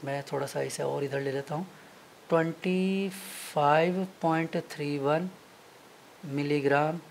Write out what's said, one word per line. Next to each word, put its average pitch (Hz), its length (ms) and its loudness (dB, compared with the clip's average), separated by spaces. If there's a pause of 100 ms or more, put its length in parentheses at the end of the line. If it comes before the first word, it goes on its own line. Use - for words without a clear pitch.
मैं 139 180 -4 (100)
थोड़ा 139 140 -2
सा 143 140 -6
इसे 139 220 -4
और 143 220 -2
इधर 139 160 -2
ले 139 120 -4
लेता 139 220 -6
हूँ, 175 120 -4 (600)
ट्वेंटी 185 800 2 (460)
फ़ाइव 160 520 4 (160)
point 165 480 2
three 147 280 -4
one 156 320 2 (960)
milligram 143 720 2 (140)